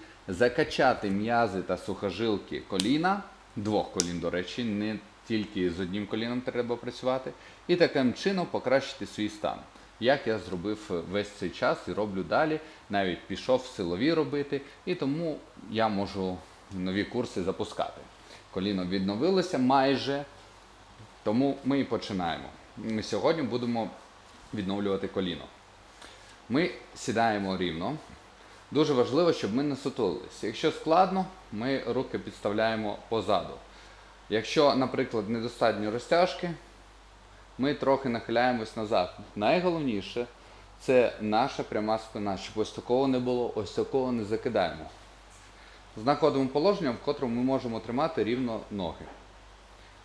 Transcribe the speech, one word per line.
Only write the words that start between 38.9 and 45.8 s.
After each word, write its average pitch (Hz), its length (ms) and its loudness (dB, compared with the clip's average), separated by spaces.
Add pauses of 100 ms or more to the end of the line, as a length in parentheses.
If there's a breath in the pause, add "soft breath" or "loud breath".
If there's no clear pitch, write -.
Найголовніше — 131 920 0 (540 loud breath)
це 123 400 6
наша 110 420 2
пряма 110 360 0
спина, 101 380 -6
щоб - 220 -10
ось 110 120 0
такого 127 380 2
не 127 100 4
було, 123 360 0
ось 104 180 -4
такого 127 400 0
не 117 120 0
закидаємо. 98 600 0 (1120 loud breath)